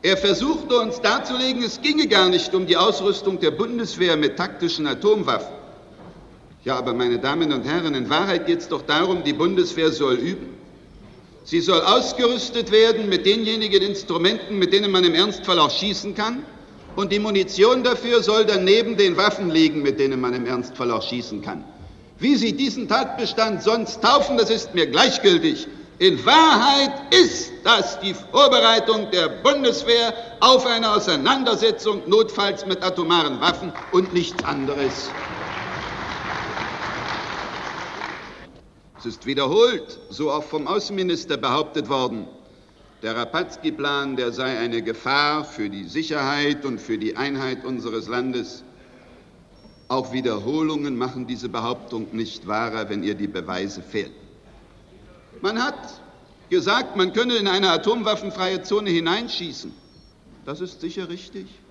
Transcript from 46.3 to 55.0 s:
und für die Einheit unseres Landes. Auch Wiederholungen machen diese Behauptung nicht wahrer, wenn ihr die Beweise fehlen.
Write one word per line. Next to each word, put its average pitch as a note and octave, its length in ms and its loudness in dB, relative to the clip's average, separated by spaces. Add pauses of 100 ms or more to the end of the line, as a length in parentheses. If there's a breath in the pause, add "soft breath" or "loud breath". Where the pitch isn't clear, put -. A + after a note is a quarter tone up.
und A#2+ 120 -6
für A2 200 -6
die G#2+ 180 -6
Einheit C3 480 -6
unseres A2+ 440 -6
Landes. B2 540 -6 (1300 loud breath)
Auch B2+ 240 -4
Wiederholungen C3 840 -2
machen B2+ 300 -6
diese A#2+ 220 -8
Behauptung A2+ 640 -6
nicht A2+ 340 -8
wahrer, A2 440 -4
wenn G#2 120 -6
ihr G2+ 120 -2
die G2 120 -6
Beweise F#2 560 -8
fehlen. G#2 300 -8 (1300)